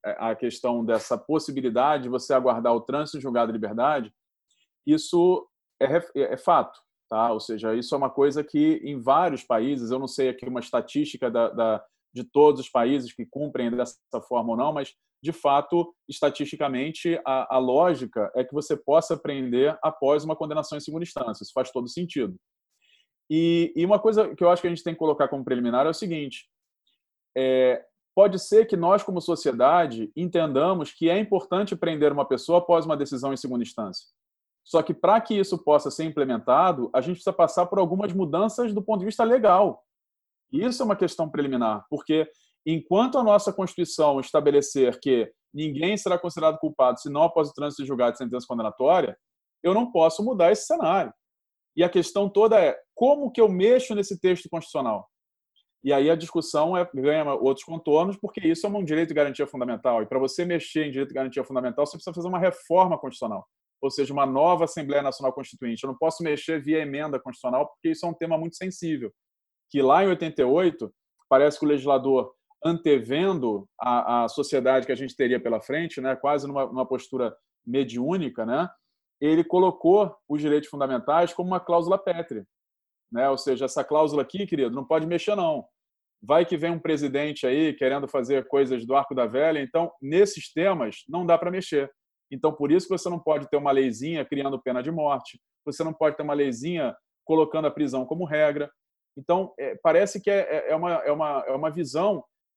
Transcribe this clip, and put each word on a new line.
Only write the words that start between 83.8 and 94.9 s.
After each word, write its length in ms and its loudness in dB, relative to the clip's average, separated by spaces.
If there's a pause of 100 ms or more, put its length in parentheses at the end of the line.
cláusula 380 2
aqui, 260 -6
querido, 260 -2
não 120 -8
pode 200 0
mexer, 300 -2
não. 300 -2 (560)
Vai 240 4
que 100 -2
vem 160 -2
um 80 -6
presidente 640 -4
aí 280 2
querendo 340 -2
fazer 400 -2
coisas 380 0
do 100 0
arco 180 0
da 120 0
velha, 360 0
então, 300 -2 (100)
nesses 520 0
temas, 560 -2
não 160 -6
dá 120 6
pra 140 -4
mexer. 400 -4 (400)
Então, 220 -2
por 180 -2
isso 160 4
que 100 -2
você 120 -8
não 100 -6
pode 300 -2
ter 80 2
uma 140 0
leizinha 520 0
criando 380 -6
pena 200 -4
de 80 -8
morte, 520 -4 (240)